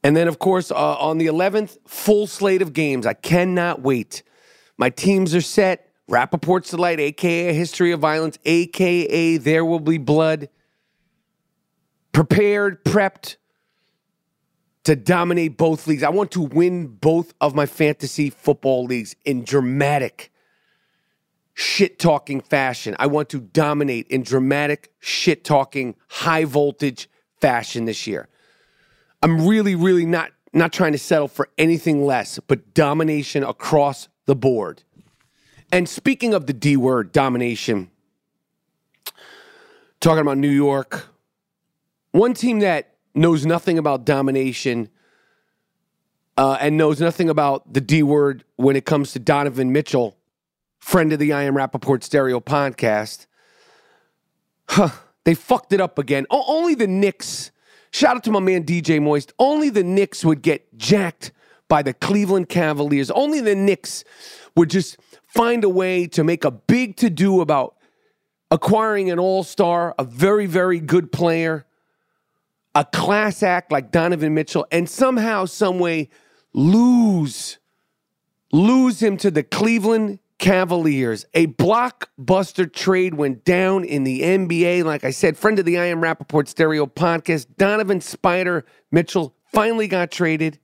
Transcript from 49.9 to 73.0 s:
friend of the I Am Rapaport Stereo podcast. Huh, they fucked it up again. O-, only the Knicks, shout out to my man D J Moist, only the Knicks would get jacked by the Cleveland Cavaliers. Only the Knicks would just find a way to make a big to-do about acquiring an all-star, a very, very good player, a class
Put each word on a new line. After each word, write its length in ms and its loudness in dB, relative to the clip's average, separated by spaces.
friend 340 2
of 60 -2
the 140 0
I 120 -2
Am 100 0
Rapaport 500 -2
Stereo 340 0
podcast. 880 -2
Huh, 220 2
they 100 4
fucked 380 -2
it 80 2
up 180 -2
again. 320 -2
O-, 160 0
only 300 0
the 100 0
Knicks, 640 -4
shout 260 2
out 80 -10
to 60 0
my 80 2
man 240 2
D 180 -2
J 200 0
Moist, 400 0
only 300 2
the 120 0
Knicks 420 -2
would 180 2
get 360 -4
jacked 540 0
by 160 2
the 100 -2
Cleveland 560 0
Cavaliers. 640 0
Only 300 0
the 160 0
Knicks 480 -2
would 160 4
just 260 -2
find 380 0
a 40 4
way 380 0
to 180 -2
make 200 -2
a 60 2
big 460 -2
to-do 460 2
about 320 -2
acquiring 600 0
an 80 -2
all-star, 800 0
a 60 -4
very, 420 0
very 340 0
good 320 0
player, 540 -2
a 120 2
class 560 -2